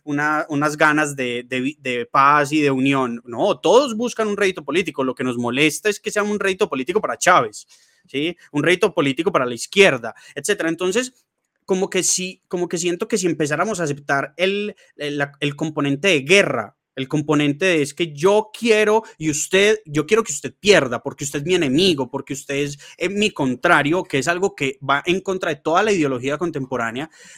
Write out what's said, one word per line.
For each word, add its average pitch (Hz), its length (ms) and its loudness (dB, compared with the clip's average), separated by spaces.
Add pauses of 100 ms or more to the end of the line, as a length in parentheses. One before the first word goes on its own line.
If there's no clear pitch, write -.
una, 151 460 -2
unas 147 300 0
ganas 151 380 2
de, 123 300 -2
de, 127 340 -2
de 123 260 -4
paz 143 460 4
y 156 100 2
de 139 80 4
unión. 131 560 0
No, 131 340 -2
todos 226 340 4
buscan 220 320 -2
un 202 120 -2
rédito 190 260 0
político. 143 400 -2
Lo 127 100 -2
que 135 100 -4
nos 127 120 -2
molesta 135 540 0
es 202 100 -6
que 214 100 -8
sea 208 120 -2
un 208 180 -2
rédito 196 260 0
político 160 360 -4
para 127 160 -6
Chávez, 139 480 2 (420)
¿sí? 156 260 -4 (180)
Un 147 100 -2
rédito 175 320 2
político 165 360 0
para 156 140 0
la 123 100 -4
izquierda, 127 600 2 (200)
etcétera. 165 360 -2
Entonces, 185 420 -2 (540)
como 190 220 0
que 190 140 -2
sí, 185 460 -4
como 175 200 -2
que 180 100 -4
siento 175 280 -2
que 220 100 -2
si 180 120 0
empezáramos 160 500 0
a 175 60 -2
aceptar 143 520 -4
el, 202 380 -2 (220)
el, 147 220 -6
la, 143 200 -2
el 147 160 -2
componente 147 540 -2
de 160 140 4
guerra, 139 540 2 (200)
el 131 100 -6
componente 147 580 0
de 170 180 2
es 139 120 -4
que 170 180 -4
yo 196 400 2
quiero 214 520 2 (140)
y 156 120 -2
usted, 196 560 2
yo 147 180 -2
quiero 214 200 -2
que - 80 -8
usted - 260 -10
pierda 151 420 0
porque - 220 -10
usted 143 180 -6
es 143 40 -8
mi 180 100 0
enemigo, 151 560 0
porque 135 220 -8
usted 139 240 -8
es, 143 200 -4 (220)
eh, 175 100 -4
mi 208 220 -2
contrario, 151 720 0
que - 160 -4
es 127 80 -2
algo 180 300 -2
que 139 260 -4
va 139 240 0
en 180 140 0
contra 185 300 -4
de 147 100 -6
toda 175 240 2
la 220 80 2
ideología 139 460 0
contemporánea, 131 720 -4 (300)